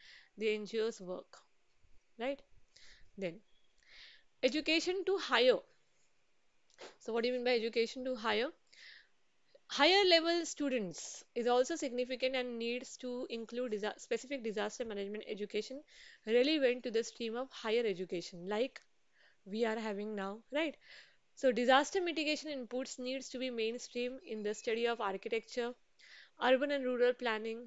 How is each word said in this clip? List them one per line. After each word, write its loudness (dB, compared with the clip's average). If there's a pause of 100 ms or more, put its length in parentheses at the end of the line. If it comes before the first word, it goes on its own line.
(400)
the 0
N -6
G -2
Os -4
work, -10 (800)
right? -4 (760)
Then, -4 (1080)
education 2
to 2
higher. 6 (1400)
So -8
what 0
do 2
you 0
mean -2
by 4
education 0
to 0
higher? 0 (1200)
Higher 6
level 4
students -4 (120)
is -2
also 4
significant -2
and -2
needs -4
to -6
include -6
disa-, -4
specific -4
disaster -4
management -6
education -6 (440)
relevant 4
to -2
the 2
stream -6
of -4
higher 0
education, -4
like -2 (640)
we -2
are 0
having -4
now, -6 (120)
right? -2 (600)
So 4
disaster 4
mitigation 0
inputs -6
needs -6
to -8
be -2
mainstream -4 (100)
in -6
the -2
study -2
of -2
architecture, -4 (720)
urban 6
and 0
rural 4
planning, -4